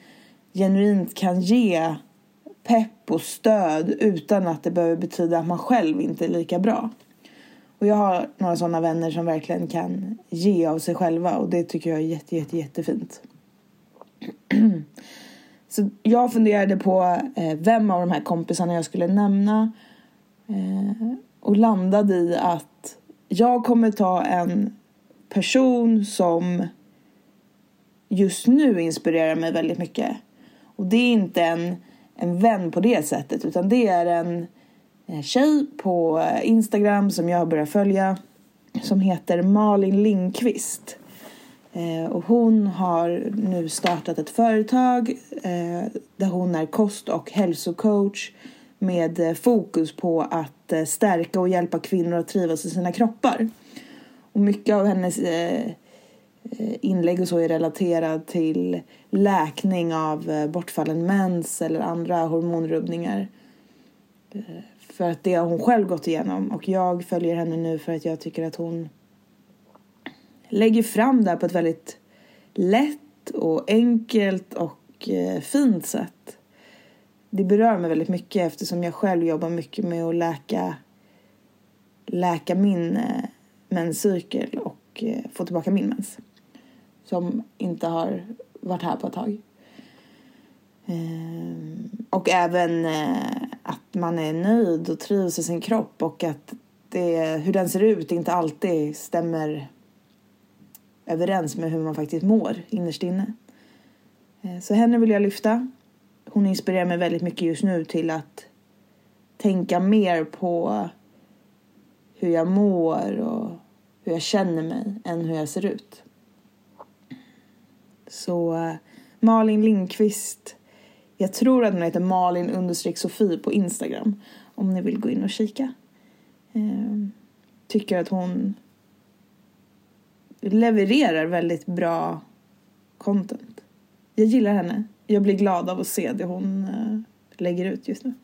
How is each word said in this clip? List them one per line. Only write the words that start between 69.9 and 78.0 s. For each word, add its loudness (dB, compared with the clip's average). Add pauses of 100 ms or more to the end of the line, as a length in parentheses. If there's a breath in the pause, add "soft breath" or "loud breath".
lägger 4
fram 4
det 2
här 0
på 0
ett -2
väldigt -2 (560 soft breath)
lätt 0
och -2
enkelt 2
och, -10
eh, -2
fint 2
sätt. -10 (920 soft breath)
Det 0
berör 4
mig -2
väldigt 0